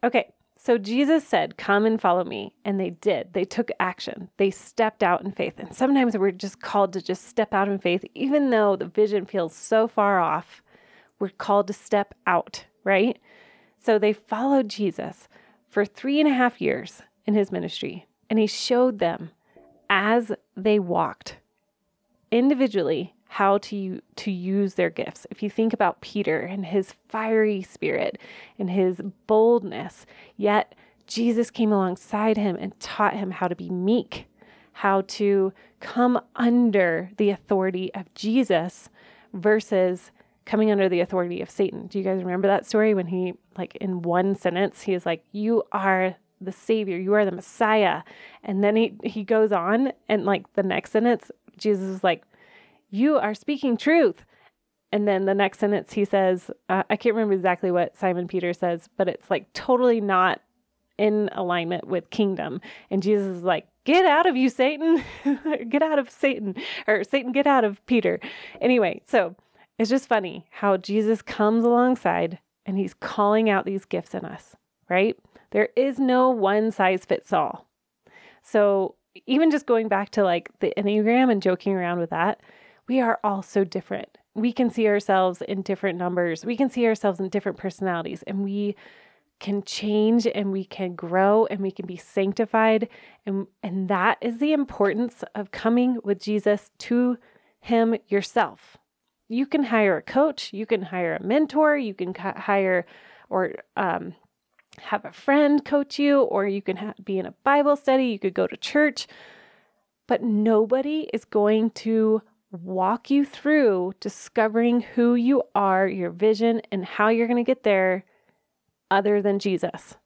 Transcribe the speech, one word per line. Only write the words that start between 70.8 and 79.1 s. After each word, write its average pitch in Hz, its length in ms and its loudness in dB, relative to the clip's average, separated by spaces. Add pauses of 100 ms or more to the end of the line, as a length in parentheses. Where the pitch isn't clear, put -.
comes 220 420 0
alongside 226 720 2 (280)
and 190 100 -4
he's 196 160 -2
calling 214 560 0
out 196 160 0
these 190 220 -6
gifts - 280 -6
in 175 120 -8
us, - 280 -18 (360)
right? 190 260 2 (360)
There 208 220 2
is 262 240 0
no 254 300 4
one 214 420 2
size 190 360 0
fits - 260 -2
all. - 340 -2 (760)
So 202 540 2 (280)